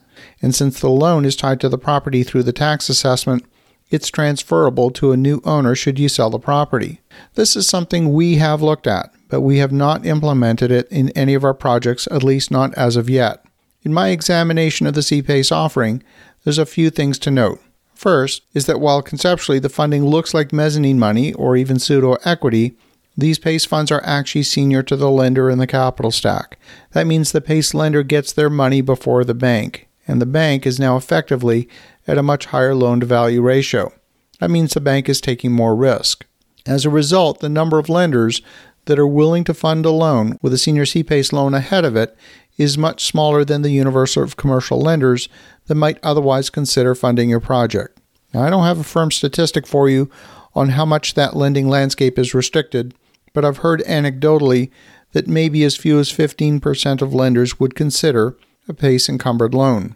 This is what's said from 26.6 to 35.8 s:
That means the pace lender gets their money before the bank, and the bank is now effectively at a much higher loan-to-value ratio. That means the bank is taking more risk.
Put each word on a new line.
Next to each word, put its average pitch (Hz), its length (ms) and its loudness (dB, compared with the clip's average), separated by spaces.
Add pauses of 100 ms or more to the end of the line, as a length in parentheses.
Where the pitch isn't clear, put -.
That 165 160 0
means 160 240 0
the 156 80 0
pace 156 340 -2
lender 151 300 0
gets 143 300 -2
their 151 160 2
money 139 320 2
before 127 420 0
the 120 100 -2
bank, 120 540 -2 (180)
and 123 160 0
the 120 40 0
bank 143 400 0
is 131 140 -2
now 131 180 2
effectively 123 720 0 (380)
at 147 100 0
a 143 60 0
much 143 220 0
higher 135 280 0
loan-to-value 120 680 2
ratio. 127 500 0 (480)
That 180 100 -2
means 165 240 0
the 156 60 -2
bank 139 300 0
is 135 100 0
taking 123 320 -4
more 113 240 2
risk. 123 500 0 (400)